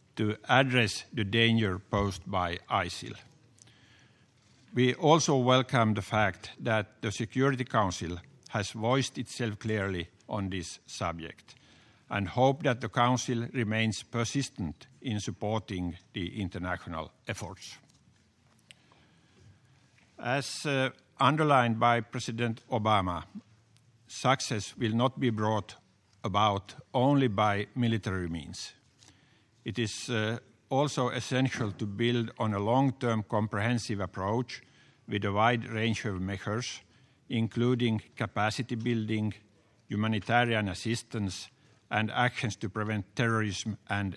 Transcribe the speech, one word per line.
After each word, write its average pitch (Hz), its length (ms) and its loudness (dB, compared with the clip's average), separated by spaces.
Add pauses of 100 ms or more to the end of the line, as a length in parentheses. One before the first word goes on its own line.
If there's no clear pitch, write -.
(160)
to 107 200 0 (120)
address 127 640 4
the 107 100 0
danger 110 560 2
posed 101 500 -2
by 90 300 -2 (100)
isil. 87 460 -2 (1600)
We 127 180 4
also 156 440 4
welcome 123 580 4
the 104 80 -2
fact 107 560 0
that 110 420 -2
the 110 100 -2
Security 127 520 0
Council 90 560 0 (300)
has 104 220 -4
voiced 120 460 0
itself 113 400 -6
clearly 98 520 -2 (180)
on 98 220 -4
this 90 360 -8
subject - 720 -10 (540)
and 98 180 -2
hope 135 360 2
that 127 180 0
the 113 80 -6
Council 123 640 0
remains 110 500 0
persistent 117 840 -4 (140)
in 107 180 -4
supporting 98 800 -4 (160)
the 92 280 -6
international 87 720 -6 (160)
efforts. - 500 -10 (2500)
As, 135 440 -2
uh, 135 240 2 (300)
underlined 135 600 6
by 120 220 4
President 117 680 -4
Obama, 101 540 2 (840)
success - 680 0
will 110 160 0
not 123 260 2
be 131 100 2
brought 107 460 0 (480)
about 101 520 0 (180)
only 135 340 4
by 104 460 2
military 107 540 0
means. 85 460 -10 (880)
It 110 160 -6
is, - 300 -4
uh, 113 300 0 (300)
also 135 400 0
essential 127 640 -2
to 110 140 -6
build 117 520 0
on 107 160 0
a 98 60 0
long-term 120 720 2
comprehensive 107 680 0
approach 98 640 -4 (460)
with 101 180 -2
a 101 60 0
wide 110 380 4
range 113 360 0
of 92 160 -2
measures, 101 600 -4 (480)
including 117 720 2 (140)
capacity 110 600 -2
building, 110 580 -2 (540)
humanitarian 110 800 2
assistance, 107 800 -4 (400)
and 110 220 0
actions 120 460 0
to 104 120 -6
prevent 107 460 -4
terrorism 110 600 0 (120)
and 101 260 -2